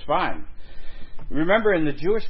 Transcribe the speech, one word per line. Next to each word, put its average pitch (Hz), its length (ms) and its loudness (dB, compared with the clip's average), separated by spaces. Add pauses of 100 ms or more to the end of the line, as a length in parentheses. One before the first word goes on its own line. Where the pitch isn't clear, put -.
fine. 156 380 0 (880)
Remember, 196 420 4
in 160 140 2
the 143 60 2
Jewish 196 380 0